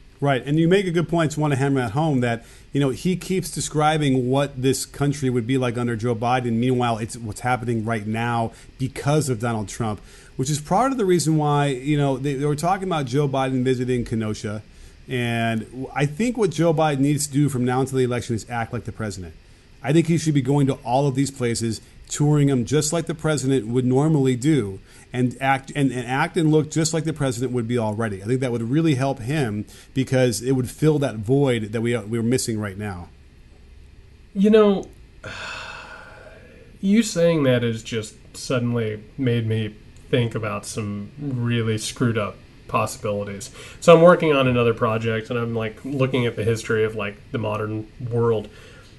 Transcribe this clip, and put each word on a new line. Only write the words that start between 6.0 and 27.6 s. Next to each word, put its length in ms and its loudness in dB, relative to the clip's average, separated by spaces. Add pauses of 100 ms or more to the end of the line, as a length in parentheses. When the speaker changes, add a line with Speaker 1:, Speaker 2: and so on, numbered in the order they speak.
Speaker 1:
Biden. 400 0
Meanwhile, 440 0
it's 200 -8
what's 220 -10
happening 440 -2
right 220 -4
now 460 -2 (260)
because 500 0
of 100 -2
Donald 300 -4
Trump, 320 -6 (360)
which 120 -4
is 100 -2
part 340 0
of 40 -4
the 80 0
reason 320 2
why, 300 2
you 320 -2
know, 180 2
they, 160 -4
they 140 -2
were 100 0
talking 320 -2
about 160 -2
Joe 240 0
Biden 340 0
visiting 440 0
Kenosha. 560 -4 (440)
And 880 -4
I 120 0
think 320 -2
what 100 2
Joe 240 2
Biden 280 2
needs 260 0
to 80 -8
do 160 2
from 160 -2
now 160 0
until 160 -2
the 60 4
election 300 -2
is 140 -6
act 240 -6
like 120 -8
the 80 -12
president. 420 -10 (480)
I 100 0
think 140 6
he 100 2
should 180 0
be 60 4
going 280 2
to 80 0
all 300 0
of 80 0
these 160 0
places, 520 -4 (260)
touring 400 4
them 160 2
just 280 0
like 140 -2
the 80 -4
president 520 0
would 180 0
normally 500 4
do, 460 0 (320)
and 280 0
act 360 0
and, 160 2
and 140 -6
act 300 -2
and 140 4
look 200 4
just 220 0
like 120 -2
the 80 -4
president 400 -2
would 160 -2